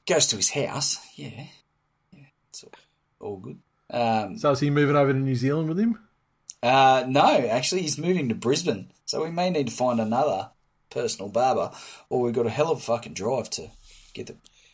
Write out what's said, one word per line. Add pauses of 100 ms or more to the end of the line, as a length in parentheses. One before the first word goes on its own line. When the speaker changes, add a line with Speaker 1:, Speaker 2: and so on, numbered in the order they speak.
Speaker 1:
Goes
to
his
house, (160)
yeah. (680)
Yeah, (240)
it's
all, (480)
all
good. (300)
Um,
Speaker 2:
So
is
he
moving
over
to
New
Zealand
with
him? (600)
Speaker 1:
Uh,
no,
actually,
he's
moving
to
Brisbane. (140)
So
we
may
need
to
find
another (380)
personal
barber, (380)
or
we've
got
a
hell
of
a
fucking
drive
to (440)
get
the
Speaker 3:
So (340)